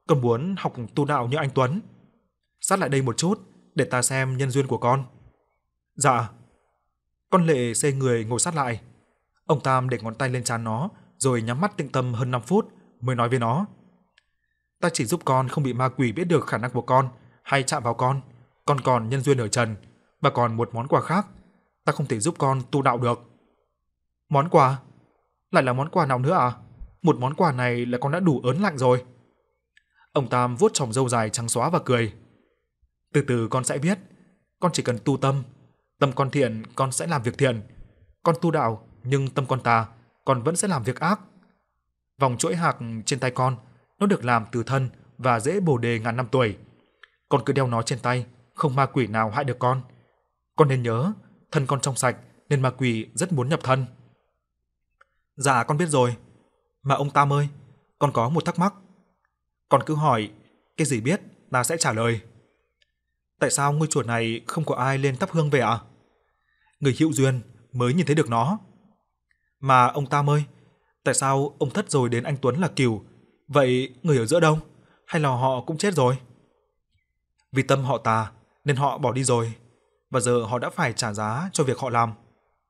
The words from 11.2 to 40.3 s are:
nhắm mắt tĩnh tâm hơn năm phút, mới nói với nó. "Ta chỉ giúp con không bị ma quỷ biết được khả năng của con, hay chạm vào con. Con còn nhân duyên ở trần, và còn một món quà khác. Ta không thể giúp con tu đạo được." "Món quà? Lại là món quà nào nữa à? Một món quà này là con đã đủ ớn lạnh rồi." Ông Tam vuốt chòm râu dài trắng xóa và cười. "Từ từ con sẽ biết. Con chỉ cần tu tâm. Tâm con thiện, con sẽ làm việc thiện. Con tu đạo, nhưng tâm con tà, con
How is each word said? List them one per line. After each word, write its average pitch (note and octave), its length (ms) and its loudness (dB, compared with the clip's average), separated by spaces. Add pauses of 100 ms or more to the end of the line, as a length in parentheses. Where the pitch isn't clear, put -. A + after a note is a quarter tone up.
nhắm A#2+ 200 -4
mắt G3+ 160 -2
tĩnh C#3+ 120 -6
tâm B2+ 240 -2
hơn B2 180 -2
năm A#2+ 100 -2
phút, G3 260 0 (340)
mới B2+ 140 -2
nói A#2+ 140 0
với B2+ 100 0
nó. B2 260 0 (1160)
"Ta F3 120 0
chỉ C3 120 -2
giúp A2+ 200 -2
con C3 220 2
không D3 160 -2
bị B2+ 100 -2
ma C3 160 0
quỷ B2 220 0
biết E3+ 140 -4
được D#3+ 220 2
khả B2 100 -4
năng A#2+ 140 -6
của A#2+ 100 -2
con, B2+ 280 2 (340)
hay C3+ 200 0
chạm C#3 200 -4
vào A#2 100 -2
con. C3 280 -2 (440)
Con C#3 160 0
còn A#2+ 280 2
nhân C3+ 120 -2
duyên C3+ 160 2
ở A2+ 100 -2
trần, A2 280 -2 (460)
và C#3+ 80 2
còn A#2+ 280 0
một A#2 160 -2
món A#2 140 -6
quà C#3+ 140 2
khác. F#3 260 -2 (580)
Ta D3+ 80 0
không D3 120 -4
thể A#2 140 -2
giúp D#3 180 -2
con C3+ 240 0 (100)
tu C#3+ 100 2
đạo C3 160 2
được." A#2+ 220 0 (1080)
"Món D3+ 200 0
quà? C#3 280 4 (720)
Lại E3 120 4
là B2+ 100 0
món C#3 160 -2
quà E3+ 160 2
nào C3 140 0
nữa C#3 140 2
à? B2+ 180 2 (500)
Một D3+ 160 4
món B2+ 160 -2
quà E3+ 180 2
này B2 340 -2
là B2 120 -2
con C#3 140 -4
đã E3+ 80 -2
đủ D#3+ 240 2
ớn C3 180 0
lạnh F3+ 160 0
rồi." B2 280 2 (1040)
Ông C3+ 180 -2
Tam B2 260 0
vuốt G#3+ 180 2
chòm A#2 200 -4
râu C3 160 0
dài A2+ 200 0
trắng A#2 200 -6
xóa B2 200 0
và E3+ 160 0
cười. A#2 280 0 (1000)
"Từ D3 140 4
từ A#2 200 0
con B2+ 160 -2
sẽ D3 140 -2
biết. F3 220 -2 (600)
Con F3 120 0
chỉ B2+ 120 -4
cần A#2+ 220 -2
tu C3+ 120 2
tâm. C3+ 260 0 (560)
Tâm C#3 140 2
con C3+ 160 0
thiện, A2+ 340 0 (120)
con C3 160 -2
sẽ D#3+ 160 -6
làm D3 160 -2
việc A#2+ 140 -4
thiện. B2 240 0 (640)
Con E3 180 4
tu E3+ 100 2
đạo, A#2 360 -2 (160)
nhưng C3+ 260 -2
tâm C3+ 160 -4
con B2+ 140 -2
tà, A2+ 280 2 (380)
con A#2+ 180 2